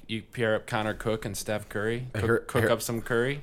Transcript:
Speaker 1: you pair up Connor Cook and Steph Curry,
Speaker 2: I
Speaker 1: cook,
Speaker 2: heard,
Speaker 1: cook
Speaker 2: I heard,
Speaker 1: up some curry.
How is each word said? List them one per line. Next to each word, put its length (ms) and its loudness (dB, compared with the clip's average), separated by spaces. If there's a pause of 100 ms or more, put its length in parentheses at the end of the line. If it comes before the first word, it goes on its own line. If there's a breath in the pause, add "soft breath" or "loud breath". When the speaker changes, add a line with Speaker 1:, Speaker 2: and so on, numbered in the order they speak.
Speaker 1:
you 140 -6
pair 340 2
up 100 -4
Connor 280 0
Cook 300 -2
and 120 -4
Steph 320 -4
Curry, 480 -2
Speaker 2:
I 20 -2
Speaker 1:
cook, 100 2
Speaker 2:
heard, 200 4
Speaker 1:
cook 80 0
Speaker 2:
I 60 4
heard, 100 6
Speaker 1:
up 100 0
some 180 -2
curry. 420 0